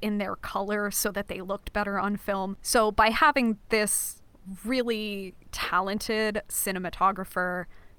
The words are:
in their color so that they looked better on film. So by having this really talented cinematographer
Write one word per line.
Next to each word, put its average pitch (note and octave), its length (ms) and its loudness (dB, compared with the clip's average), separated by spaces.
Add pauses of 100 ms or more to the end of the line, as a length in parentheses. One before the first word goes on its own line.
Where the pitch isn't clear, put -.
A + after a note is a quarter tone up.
in G#3 160 0
their G3 160 -4
color G3+ 560 -2
so G#3 220 -2
that G3+ 160 -4
they F#3 120 -8
looked G3 320 -8
better G3+ 260 -2
on G3+ 160 0
film. G3 460 -2
So A3 300 4
by A3 180 6
having A#3+ 480 4 (120)
this - 520 0 (420)
really G#3+ 720 -2 (180)
talented G#3+ 960 0
cinematographer F3+ 1200 -2 (340)